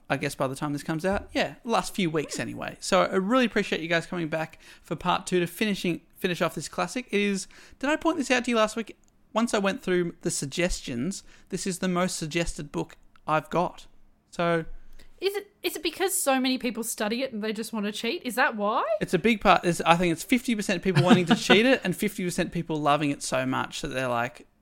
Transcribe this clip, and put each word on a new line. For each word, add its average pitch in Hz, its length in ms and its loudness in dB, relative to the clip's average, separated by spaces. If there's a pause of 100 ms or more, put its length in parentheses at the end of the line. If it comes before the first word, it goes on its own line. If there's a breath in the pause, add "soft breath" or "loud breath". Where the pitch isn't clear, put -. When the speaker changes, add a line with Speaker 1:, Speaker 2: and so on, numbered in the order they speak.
Speaker 1:
I 139 80 0
guess 139 180 -4
by 139 120 -2
the 131 80 -4
time 147 160 -4
this 143 120 -6
comes 160 200 -4
out, 190 300 -2
yeah, 165 300 -2
last 220 320 -2
few 180 140 2
weeks 151 300 -4
anyway. - 400 -8
So 185 240 4
I - 120 0
really 226 300 4
appreciate 196 360 -2
you 165 60 -6
guys 165 180 0
coming 170 220 -4
back 160 320 -6 (240 loud breath)
for 170 120 -6
part 175 320 0
two 180 120 2
to 170 80 0
finishing, 196 540 -2 (160)
finish 180 240 -2
off 165 140 0
this 160 140 -8
classic. 185 420 -6
It 208 80 2
is, 202 280 0 (320 loud breath)
did 269 100 -2
I 311 60 4
point 330 220 0
this 285 140 -2
out 247 140 2
to 247 60 0
you 233 60 4
last 214 180 4
week? 226 200 -8 (380)
Once 233 200 2
I 226 40 2
went 196 240 0
through 180 400 0
the 175 80 -2
suggestions, 151 920 -4 (260 soft breath)
this 185 160 -6
is 185 140 -4
the 190 80 -2
most 180 300 0
suggested 165 540 -4
book 160 260 -6 (280)
I've 151 240 0
got. - 380 -2 (420)
So 170 360 0 (540 soft breath)
Speaker 2:
Is 392 160 -2
it, - 120 -6 (160)
is 349 120 -4
it 330 60 -8
because 359 340 -2
so 269 240 2
many 254 200 2
people 233 240 -4
study 233 400 -2
it 254 100 -6
and 214 100 -6
they 220 80 -2
just 220 220 -6
wanna 208 180 -2
cheat? 233 320 -4
Is 233 120 -4
that 254 200 2
why? 214 280 0 (180)
Speaker 1:
it's - 140 0
a 175 40 4
big 220 220 2
part. 185 240 6
It's, 170 160 0
I 170 140 6
think 175 160 2
it's - 120 -4
fifty 240 300 0
percent 208 300 -2
people 180 200 4
wanting 185 220 8
to 170 100 6
cheat 220 300 4
it 262 180 4
and 185 120 -2
fifty 202 280 -2
percent 175 280 -2
people 165 280 -4
loving 147 300 4
it 143 140 -4
so 131 200 0
much 127 380 -4
that 156 60 -8
they're 131 200 -4
like, 120 380 -2 (160)